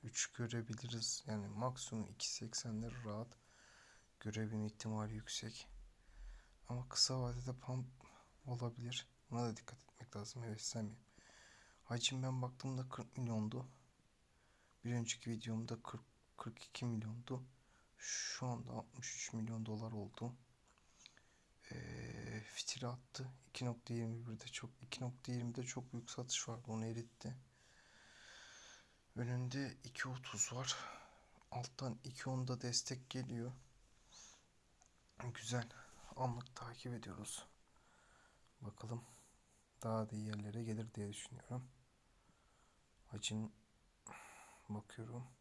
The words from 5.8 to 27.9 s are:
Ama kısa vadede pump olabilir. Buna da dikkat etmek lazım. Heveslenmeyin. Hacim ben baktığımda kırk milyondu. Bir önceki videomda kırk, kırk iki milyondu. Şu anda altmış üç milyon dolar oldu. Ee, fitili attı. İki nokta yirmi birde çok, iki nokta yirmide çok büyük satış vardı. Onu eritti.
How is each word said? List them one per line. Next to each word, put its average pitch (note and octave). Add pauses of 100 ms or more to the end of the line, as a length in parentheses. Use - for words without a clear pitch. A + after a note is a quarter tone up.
Ama B2
kısa -
vadede B2
pump B2+ (580)
olabilir. A#2+ (240)
Buna A#2+
da A2+
dikkat -
etmek -
lazım. G#2+
Heveslenmeyin. A2 (840)
Hacim B2+
ben C3
baktığımda B2+
kırk -
milyondu. A#2 (1160)
Bir A#2+
önceki A#2
videomda A2+
kırk, - (340)
kırk -
iki -
milyondu. A#2+ (540)
Şu -
anda A#2+
altmış -
üç -
milyon A2+
dolar A2
oldu. A2+ (1400)
Ee, -
fitili -
attı. B2+ (180)
İki -
nokta A#2+
yirmi A#2
birde A2
çok, - (120)
iki -
nokta B2+
yirmide A#2+
çok B2
büyük A#2
satış -
vardı. A#2
Onu A2
eritti. A#2 (1800)